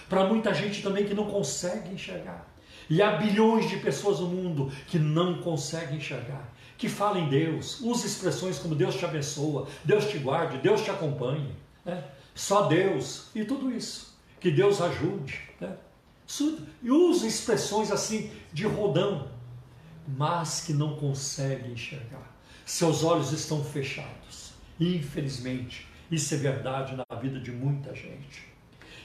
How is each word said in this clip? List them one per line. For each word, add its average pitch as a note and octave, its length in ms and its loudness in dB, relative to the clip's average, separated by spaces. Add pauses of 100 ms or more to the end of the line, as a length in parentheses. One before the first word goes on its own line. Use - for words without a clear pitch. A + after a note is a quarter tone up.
para F#3+ 160 6
muita G#3+ 280 4
gente G3+ 280 -2
também G3+ 240 2
que G3+ 80 -2
não G3+ 140 0
consegue F3+ 680 -2
enxergar. F3+ 520 -10 (440)
E D#3+ 120 6
há - 140 6
bilhões G#3+ 540 4
de F#3+ 80 -4
pessoas - 420 0
no F3 80 -2
mundo F3 420 -2 (180)
que E3+ 120 2
não D#3+ 420 2
conseguem D#3+ 540 -4
enxergar, C#3 580 -8 (240)
que G#3+ 120 -4
falam G3+ 340 2
em D3 60 2
Deus, D#3 500 2
usa A#3 260 0
expressões F3+ 540 -2
como D#3+ 160 -2
"Deus F#3 200 2
te F3 100 -2
abençoa", D3 600 -2 (200)
"Deus G#3 240 6
te F#3+ 80 -4
guarde", C#3 400 0
"Deus G3+ 240 6
te G3 100 -2
acompanhe", C#3+ 640 -2 (300)
né? C#3+ 180 -6 (320)
"Só G3 320 4
Deus", E3 640 2
e G#3+ 120 -2
tudo C4 260 -2
isso, - 480 -8 (220)
"que F3+ 100 4
Deus G3 300 6
ajude", E3+ 580 -2 (220)
né? F#3 160 -8 (500)
Su-, D#4 320 -2 (240)
e A#3+ 80 2
usa D#4 360 6
expressões - 640 0
assim G#3+ 400 -2 (220)
de E3 140 -4
rodão, F3+ 640 2 (760)
mas D3+ 600 -2
que D#3 80 -2
não C#3+ 240 0
consegue C3+ 720 -4
enxergar. - 640 -12 (300)
Seus D#3 400 2
olhos D#3+ 260 4
estão D3+ 320 -2
fechados. - 880 -8 (260)
Infelizmente, C3+ 1120 -2 (240)
isso D#3+ 220 0
é D3 40 2
verdade C3 560 -2
na B2+ 240 -8
vida B2+ 220 -4
de A#2+ 140 -8
muita B2+ 420 -2
gente. - 540 -16 (560)